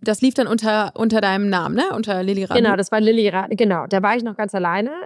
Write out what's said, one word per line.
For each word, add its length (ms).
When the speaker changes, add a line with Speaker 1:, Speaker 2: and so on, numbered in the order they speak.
Speaker 1:
das 200
lief 140
dann 100
unter, 500
unter 240
deinem 300
Namen, 260
ne? 200
Unter 260
Lilly 220
Radu? 180
Speaker 2:
Genau, 140
das 160
war 100
Lilly 280
Ra-, 200
genau, 380
da 160
war 120
ich 80
noch 140
ganz 160
alleine. 380